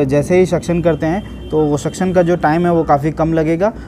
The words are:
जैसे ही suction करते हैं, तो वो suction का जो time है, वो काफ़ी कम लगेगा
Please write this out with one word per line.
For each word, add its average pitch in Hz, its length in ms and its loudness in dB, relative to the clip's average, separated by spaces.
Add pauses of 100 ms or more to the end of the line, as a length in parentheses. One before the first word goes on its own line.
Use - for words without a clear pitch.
जैसे 147 320 2
ही 185 60 4
suction 170 360 -2
करते 160 240 0
हैं, - 440 -6
तो 156 160 2
वो 147 120 0
suction 180 360 -2
का 180 80 4
जो 175 160 2
time 170 280 0
है, 175 80 2
वो 165 100 2
काफ़ी 151 280 0
कम 160 220 -2
लगेगा 165 400 0 (140)